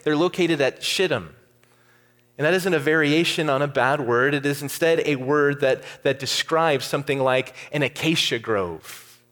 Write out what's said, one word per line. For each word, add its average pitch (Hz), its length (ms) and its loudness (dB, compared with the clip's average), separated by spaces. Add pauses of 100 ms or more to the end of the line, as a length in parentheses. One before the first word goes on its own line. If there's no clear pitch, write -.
They're 151 120 0
located 160 460 0
at - 220 -2
Shittim. 135 520 -2 (1000)
And 143 80 -2
that 165 80 2
isn't 185 220 0
a 156 40 2
variation 156 720 2
on 143 140 2
a 143 40 0
bad 139 340 0
word. 123 340 2
It 139 100 -2
is 143 160 -2
instead 160 420 0
a 151 120 0
word 139 460 0
that, 131 220 0 (200)
that 135 160 0
describes 160 680 0
something 139 340 -4
like 131 360 0 (160)
an 147 100 -2
acacia 151 560 0
grove. 98 720 -4 (240)